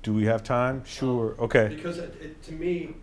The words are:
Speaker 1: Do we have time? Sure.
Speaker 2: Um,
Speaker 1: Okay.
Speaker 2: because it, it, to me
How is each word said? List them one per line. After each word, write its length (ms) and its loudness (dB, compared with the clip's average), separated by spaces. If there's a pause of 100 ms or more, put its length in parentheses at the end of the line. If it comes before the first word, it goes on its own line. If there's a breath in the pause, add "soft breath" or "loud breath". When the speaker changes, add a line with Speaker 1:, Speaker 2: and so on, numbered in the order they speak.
Speaker 1:
Do 100 0
we 120 4
have 180 2
time? 420 0
Sure. 540 0
Speaker 2:
Um, 60 2
Speaker 1:
Okay. 300 6
Speaker 2:
because 220 -8
it, 240 -10
it, 220 -16
to 100 -14
me 500 -2